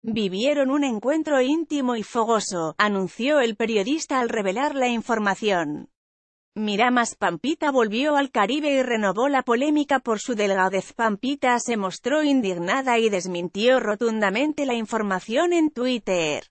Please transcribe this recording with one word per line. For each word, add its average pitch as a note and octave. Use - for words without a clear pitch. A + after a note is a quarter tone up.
"Vivieron A3+
un C#4+
encuentro C#4
íntimo C#4
y G#3
fogoso", G#3
anunció G#3
el A#3
periodista A#3+
al A#3
revelar A3
la C4
información. G3+
Mira G#3+
más, A#3+
Pampita A#3+
volvió C4
al C#4
Caribe C#4
y C4+
renovó A3+
la C4+
polémica C#4+
por A3
su B3
delgadez. F#3+
Pampita A#3+
se A#3+
mostró A#3+
indignada A#3
y A3+
desmintió F#3+
rotundamente A3+
la B3
información A3+
en D#4+
Twitter. F#3+